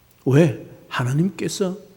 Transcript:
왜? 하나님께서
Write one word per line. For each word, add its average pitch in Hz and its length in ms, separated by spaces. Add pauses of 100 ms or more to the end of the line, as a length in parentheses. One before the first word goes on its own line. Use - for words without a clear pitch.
(260)
왜? 147 400 (220)
하나님께서 175 920 (200)